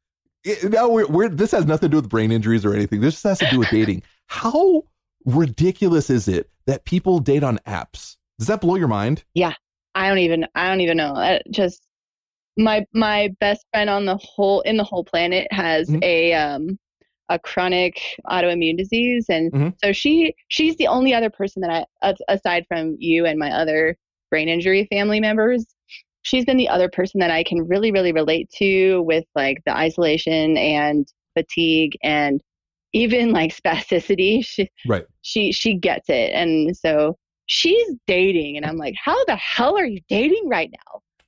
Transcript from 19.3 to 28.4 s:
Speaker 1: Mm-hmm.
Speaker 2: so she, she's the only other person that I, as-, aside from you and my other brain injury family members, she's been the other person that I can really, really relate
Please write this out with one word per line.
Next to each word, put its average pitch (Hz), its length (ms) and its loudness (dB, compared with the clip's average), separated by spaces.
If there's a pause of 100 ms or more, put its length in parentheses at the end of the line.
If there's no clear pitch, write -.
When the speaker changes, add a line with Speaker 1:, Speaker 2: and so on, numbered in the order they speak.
Speaker 1:
Mm-hmm. 143 180 0 (140)
Speaker 2:
so 202 80 2
she, 311 440 2 (140)
she's 320 280 0
the 294 100 2
only 254 260 2
other 226 180 0
person 196 320 -6
that 170 80 -2
I, 165 140 -2 (220)
as-, 190 200 -2
aside 175 400 -2
from 160 320 -4
you 165 260 2
and 156 140 0
my 147 120 -2
other 156 460 0 (320)
brain 156 180 -2
injury 185 440 0
family 208 280 0
members, 220 460 0 (560)
she's 254 240 -2
been 262 120 2
the 254 120 2
other 185 200 2
person 190 320 -4
that 170 100 2
I 165 120 0
can 170 240 -2
really, 202 240 0
really 185 200 2
relate 160 460 0